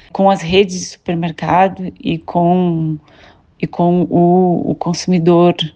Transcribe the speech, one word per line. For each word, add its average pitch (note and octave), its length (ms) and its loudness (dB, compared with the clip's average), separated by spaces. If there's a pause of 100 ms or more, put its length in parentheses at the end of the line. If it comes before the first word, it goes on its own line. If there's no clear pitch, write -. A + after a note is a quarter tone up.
(120)
com G3 180 2
as G3 120 0
redes F#3 380 0
de E3+ 60 -10
supermercado F3 1160 -2
e E3 180 -4
com, E3+ 800 0 (640)
e F3+ 60 -6
com F3 380 0
o, F3 680 2
o - 40 -4
consumidor F3 800 2 (200)